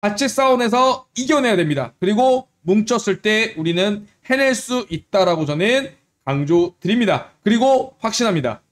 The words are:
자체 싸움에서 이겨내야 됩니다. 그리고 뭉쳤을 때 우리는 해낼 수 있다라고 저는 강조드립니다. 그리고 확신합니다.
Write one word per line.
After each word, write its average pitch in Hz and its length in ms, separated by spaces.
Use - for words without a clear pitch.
자체 208 260
싸움에서 254 800
이겨내야 254 400
됩니다. 143 420
그리고 254 480
뭉쳤을 208 600
때 214 360
우리는 180 500
해낼 269 300
수 240 340
있다라고 170 560
저는 214 480
강조드립니다. 170 1040
그리고 254 560
확신합니다. 190 640